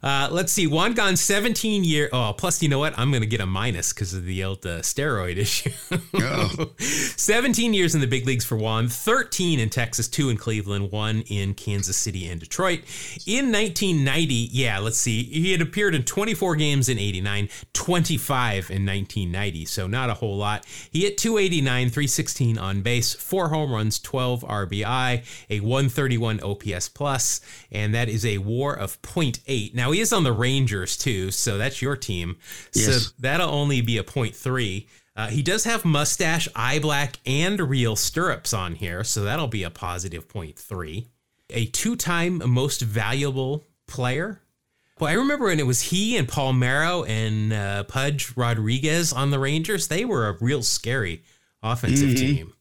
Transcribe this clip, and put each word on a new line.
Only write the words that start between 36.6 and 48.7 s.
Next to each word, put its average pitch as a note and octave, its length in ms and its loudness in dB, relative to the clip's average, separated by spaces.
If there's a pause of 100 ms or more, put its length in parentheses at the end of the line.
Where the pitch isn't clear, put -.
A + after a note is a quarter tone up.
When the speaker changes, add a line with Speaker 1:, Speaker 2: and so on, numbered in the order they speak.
Speaker 1:
black, C#3+ 460 0
and E3+ 340 2
real C3 380 2
stirrups - 560 -2
on F2+ 220 -4
here, F2 280 -4
so G#2 200 -2
that'll C3 260 -2
be G#2+ 140 -2
a E2+ 60 -4
positive F2+ 600 -8
point D#2+ 280 -10
three. F2+ 500 -8 (420)
A A#2 160 -2
two-time F3 840 -2
most B2+ 300 2
valuable C3 840 -2 (220)
player. C#3 540 -4 (600)
Well, D3+ 80 0
I D#3 60 2
remember C4+ 320 2
when E3 120 4
it C#3 80 2
was B2+ 140 2
he G#3 340 2
and E3 140 2
Paul C3 240 2
Mero D3 500 2
and, A2 480 0
uh, G2+ 320 -2
Pudge C3+ 540 -2
Rodriguez B2+ 720 2